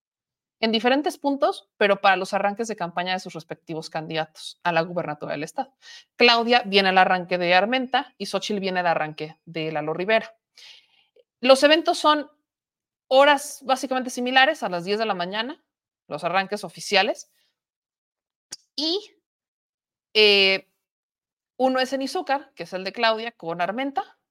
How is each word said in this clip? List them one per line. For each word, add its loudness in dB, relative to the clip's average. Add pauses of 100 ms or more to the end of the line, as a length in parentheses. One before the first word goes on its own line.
(600)
en 0
diferentes 0
puntos, -2
pero 2
para 6
los -4
arranques -2
de -8
campaña -6
de -4
sus -14
respectivos -12
candidatos -8
a -2
la 0
gubernatura -8
del -6
estado. -10 (420)
Claudia 4
viene 2
al 4
arranque 2
de 2
Armenta 0
y -10
Xochitl -6
viene -4
al -2
arranque -4
de -8
Lalo -4
Rivera. -2 (1040)
Los 6
eventos 4
son 0 (800)
horas 4
básicamente -2
similares, 0
a -2
las -4
diez -2
de -2
la -2
mañana, -8 (440)
los -8
arranques -2
oficiales, -2 (1500)
y, -4 (1040)
eh, 4 (840)
uno 0
es -4
en -4
Izúcar, -6
que -14
es -18
el -8
de -8
Claudia, -2
con -8
Armenta, -6 (120)